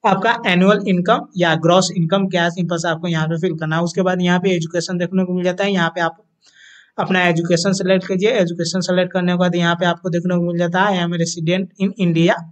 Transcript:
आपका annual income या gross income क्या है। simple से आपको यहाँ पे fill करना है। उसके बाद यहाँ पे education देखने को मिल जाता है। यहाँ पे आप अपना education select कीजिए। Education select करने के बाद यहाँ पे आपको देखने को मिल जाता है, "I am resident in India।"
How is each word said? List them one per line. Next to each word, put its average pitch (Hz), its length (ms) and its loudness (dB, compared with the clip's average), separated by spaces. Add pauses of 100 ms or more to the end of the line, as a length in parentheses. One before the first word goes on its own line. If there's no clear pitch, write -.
आपका 214 320 2 (120)
annual 190 400 4
income 190 320 2 (180)
या 170 200 2
gross 175 400 4
income 190 300 0
क्या 175 160 0
है। 175 80 0
simple 170 260 -4
से 165 120 -4
आपको 165 180 -4
यहाँ 160 200 -2
पे 165 120 -4
fill 170 160 -2
करना 160 200 -4
है। 170 80 0
उसके 175 200 -4
बाद 180 180 0
यहाँ 180 180 2
पे 196 120 0
education 175 460 -4
देखने 180 280 -2
को 180 80 -4
मिल 180 100 -2
जाता 180 200 -2
है। 202 100 0
यहाँ 170 160 0
पे 175 120 -6
आप 175 160 -2 (800)
अपना 185 280 0
education 170 480 2
select 185 340 0
कीजिए। 202 260 0
Education 175 480 -2
select 180 320 0
करने 180 180 0
के 175 60 0
बाद 175 180 2
यहाँ 170 200 2
पे 175 100 -2
आपको 175 240 -2
देखने 175 260 -2
को 175 80 2
मिल 175 140 -2
जाता 175 240 0
है, 196 160 2
"I 175 60 0
am 170 120 -2
resident 170 500 -2 (160)
in 190 200 -2
India।" 170 340 4 (160)